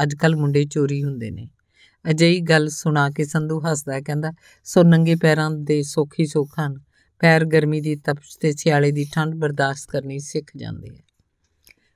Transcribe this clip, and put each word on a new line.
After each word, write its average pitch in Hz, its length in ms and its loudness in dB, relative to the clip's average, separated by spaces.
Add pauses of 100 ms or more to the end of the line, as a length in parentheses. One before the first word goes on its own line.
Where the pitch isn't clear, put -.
ਅੱਜ 147 120 -2
ਕੱਲ੍ਹ 160 220 2
ਮੁੰਡੇ 147 280 2
ਚੋਰੀ 143 380 -2
ਹੁੰਦੇ 120 280 -6
ਨੇ। 98 180 -14 (600)
ਅਜਿਹੀ 170 300 4
ਗੱਲ 160 300 2
ਸੁਣਾ 151 400 0
ਕੇ 147 160 -4
ਸੰਧੂ 156 340 -4
ਹੱਸਦਾ 147 340 -4
ਹੈ, 135 80 -6
ਕਹਿੰਦਾ, 151 320 -6 (300)
"ਸੋ - 200 4
ਨੰਗੇ 165 320 6
ਪੈਰਾਂ 156 360 2
ਦੇ 151 320 -2
ਸੁੱਖ 147 360 -4
ਹੀ 165 60 2
ਸੁੱਖ 151 340 -4
ਹਨ। 139 200 -6 (400)
ਪੈਰ 160 260 6
ਗਰਮੀ 151 360 2
ਦੀ 151 140 -4
ਤਪਸ਼ 147 440 -6
ਤੇ 156 120 0
ਸਿਆਲੇ 147 400 2
ਦੀ 147 220 -2
ਠੰਡ 156 220 -2
ਬਰਦਾਸ਼ਤ 143 540 -4
ਕਰਨੀ 135 300 -6
ਸਿੱਖ 147 380 -8
ਜਾਂਦੇ 110 300 -12
ਆ।" 131 160 -20 (920)